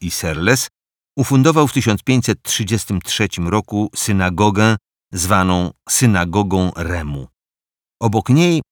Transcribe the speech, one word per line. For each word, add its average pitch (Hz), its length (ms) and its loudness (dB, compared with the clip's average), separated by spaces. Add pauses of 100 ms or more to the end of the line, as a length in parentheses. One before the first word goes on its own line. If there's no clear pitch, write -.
i 87 100 -6
Serles, 90 580 -2 (500)
ufundował 139 500 4
w - 40 -10
tysiąc 110 300 0
pięćset 123 400 0
trzydziestym 101 580 -4
trzecim 87 480 -4
roku 104 480 -2
synagogę 104 800 2 (360)
zwaną 92 600 0 (160)
Synagogą 92 880 0
Remu. 78 520 -6 (760)
Obok 110 260 0
niej 165 440 2